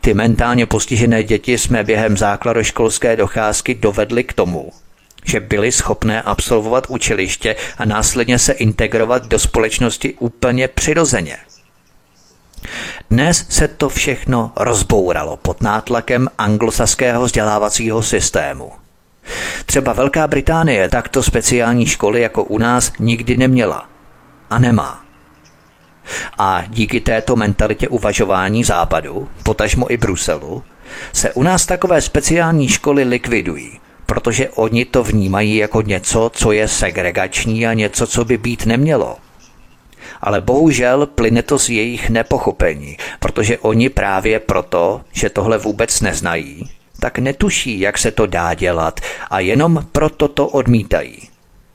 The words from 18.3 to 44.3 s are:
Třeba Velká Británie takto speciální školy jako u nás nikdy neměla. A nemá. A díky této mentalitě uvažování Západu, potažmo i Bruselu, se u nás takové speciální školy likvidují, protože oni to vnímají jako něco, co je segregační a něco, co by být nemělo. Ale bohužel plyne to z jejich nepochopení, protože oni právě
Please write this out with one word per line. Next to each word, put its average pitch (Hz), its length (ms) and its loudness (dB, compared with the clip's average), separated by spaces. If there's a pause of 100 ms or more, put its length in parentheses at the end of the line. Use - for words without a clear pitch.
Třeba 135 280 0
Velká 139 340 0
Británie 143 640 2
takto 123 340 0
speciální 120 640 2
školy 110 360 0
jako 110 220 0
u 104 140 -2
nás 120 420 2
nikdy 117 380 0
neměla. 127 520 2 (600)
A 113 100 0
nemá. 120 500 0 (1300)
A 95 300 2
díky 113 320 -2
této 120 360 2
mentalitě 107 520 0
uvažování 104 760 0
Západu, 82 680 -2 (140)
potažmo 107 480 0
i 117 60 0
Bruselu, 90 680 -4 (500)
se - 200 0
u 127 100 2
nás 180 220 2
takové 180 360 2
speciální 160 640 2
školy 139 360 2
likvidují, 107 760 -2 (260)
protože 127 440 0
oni 117 360 0
to 127 180 0
vnímají 104 520 2
jako 107 260 0
něco, 107 520 0
co - 180 2
je 107 160 2
segregační 95 1000 -2
a 113 60 0
něco, 110 340 0
co 120 180 -2
by 117 120 0
být 113 280 -6
nemělo. 117 520 0 (1040)
Ale 101 200 0
bohužel 131 640 2
plyne 117 380 0
to 139 160 0
z - 100 0
jejich 117 400 -2
nepochopení, 92 880 -2 (220)
protože 107 380 -2
oni 113 320 2
právě 98 500 0